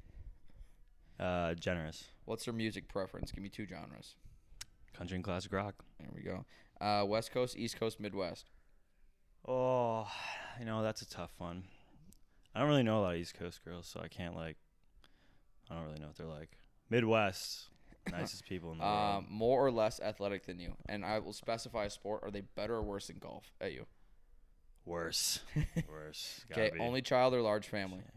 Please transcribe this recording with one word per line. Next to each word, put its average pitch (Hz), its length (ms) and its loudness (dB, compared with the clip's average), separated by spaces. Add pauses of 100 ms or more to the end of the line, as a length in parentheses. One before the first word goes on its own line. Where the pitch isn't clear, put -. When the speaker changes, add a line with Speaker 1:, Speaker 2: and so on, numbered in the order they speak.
(1200)
Speaker 1:
Uh, 87 340 2
generous. 85 520 -4 (200)
Speaker 2:
What's - 220 -6
their 120 80 -4
music 110 340 -4
preference? - 420 -4
Give - 120 -8
me 98 80 -8
two 107 160 -8
genres. 85 480 -12 (800)
Speaker 1:
Country 90 220 -6
and 90 80 -2
classic 92 280 -2
rock. 98 220 -2 (240)
Speaker 2:
There - 160 -14
we - 80 -10
go. 92 240 -6 (340)
Uh, 104 240 4
West 107 260 2
Coast, 127 280 2
East 113 200 -2
Coast, 113 220 0
Midwest? 95 480 -4 (960)
Speaker 1:
Oh, 123 640 4 (480)
you 120 60 -6
know, 110 180 2
that's 110 200 2
a - 60 -12
tough 87 280 -6
one. 90 280 -6 (880)
I 107 60 2
don't 143 100 6
really 143 120 8
know 110 180 6
a - 20 6
lot 90 120 4
of 85 60 0
East 87 180 -8
Coast 87 240 -8
girls, 85 240 -10
so 82 140 -10
I 82 80 -8
can't, 87 260 -6
like, 82 220 -6 (1120)
I 85 40 -8
don't 82 100 -4
really 78 160 -6
know 76 60 -10
what 73 100 -14
they're 80 100 -10
like. 80 300 -10 (320)
Midwest, 110 800 4 (200)
Speaker 2:
<laughs> - 220 -10
Speaker 1:
nicest - 360 -4
people 85 260 -6
in 80 60 -8
the 85 80 -2
Speaker 2:
Um, 104 260 4
Speaker 1:
world. 98 160 0
Speaker 2:
more 123 380 6
or 135 40 6
less 113 300 4
athletic 101 460 -2
than 90 120 -6
you? 85 160 -6 (120)
And 104 180 -4
I 107 140 2
will 104 160 -4
specify 113 500 -2
a 101 60 -2
sport. - 340 -4
Are 104 60 -4
they 101 100 -4
better 107 360 -2
or 110 60 0
worse 101 260 -2
than - 100 -10
golf - 420 -12
at 92 140 -2
you? 64 100 -8 (1000)
Speaker 1:
Worse. 85 540 0 (140)
Speaker 2:
<laughs> 151 340 0
Speaker 1:
Worse. 78 600 -10
Gotta 113 140 2
Speaker 2:
Okay, 107 140 4
Speaker 1:
be. 85 40 -2
Speaker 2:
only 123 220 2
child 127 320 6
or 123 80 6
large 107 260 4
family? 95 320 -4 (160)